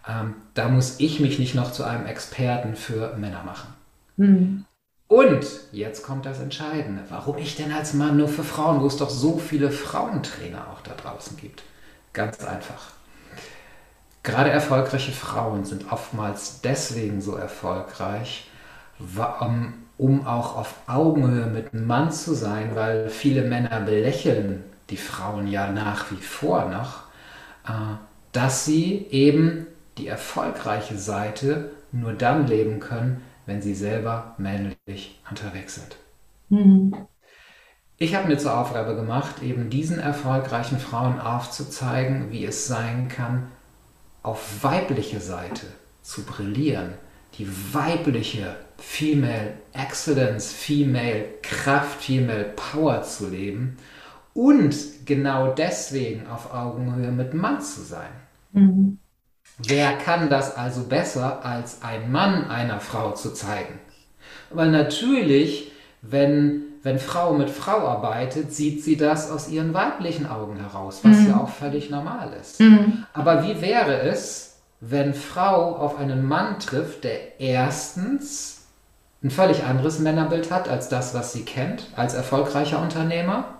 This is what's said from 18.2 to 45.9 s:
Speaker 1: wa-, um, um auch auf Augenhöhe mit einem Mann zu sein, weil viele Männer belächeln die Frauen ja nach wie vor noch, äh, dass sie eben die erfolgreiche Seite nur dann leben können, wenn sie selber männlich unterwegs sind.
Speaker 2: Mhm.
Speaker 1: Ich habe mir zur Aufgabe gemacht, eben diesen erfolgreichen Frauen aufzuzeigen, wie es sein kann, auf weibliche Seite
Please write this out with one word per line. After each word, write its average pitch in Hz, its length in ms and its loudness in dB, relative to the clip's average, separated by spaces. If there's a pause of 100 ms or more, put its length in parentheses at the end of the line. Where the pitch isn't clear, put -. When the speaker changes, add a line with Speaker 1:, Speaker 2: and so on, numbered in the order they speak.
Speaker 1:
wa-, 95 460 -6
um, 117 300 -2 (240)
um 135 280 2
auch 120 300 -4
auf 117 180 -8 (120)
Augenhöhe 127 640 2
mit 110 260 -6
einem 113 120 -4
Mann 151 260 2
zu - 200 -6
sein, 107 420 -4
weil 110 360 -2
viele 131 320 2
Männer 120 380 0
belächeln 104 840 0 (240)
die - 80 -8
Frauen 101 520 -6
ja 101 220 -2
nach 104 400 -4
wie 95 120 -8
vor - 480 -2
noch, 117 320 -8 (640)
äh, 107 300 -4 (360)
dass 127 320 0
sie 175 460 2
eben 156 560 6 (320)
die - 80 -10
erfolgreiche - 920 -6
Seite 107 720 -4 (200)
nur 117 200 -4
dann 131 340 2
leben 110 340 2
können, 123 420 -2 (240)
wenn 101 160 -4
sie 101 120 -2
selber 110 640 -4
männlich 98 840 -6 (100)
unterwegs 98 460 -12
sind. - 200 -18 (540)
Speaker 2:
Mhm. 196 580 6 (880)
Speaker 1:
Ich 165 180 0
habe 196 140 0
mir 143 100 4
zur 117 180 0
Aufgabe 113 380 -2
gemacht, 113 480 -4
eben 120 280 -4
diesen 160 280 -2
erfolgreichen 131 800 -2
Frauen 123 420 -2
aufzuzeigen, 127 1120 -4
wie 110 140 -6
es - 220 -6
sein 120 420 -2
kann, 127 400 -4 (720)
auf - 420 -8
weibliche 127 560 0
Seite 87 460 -10 (360)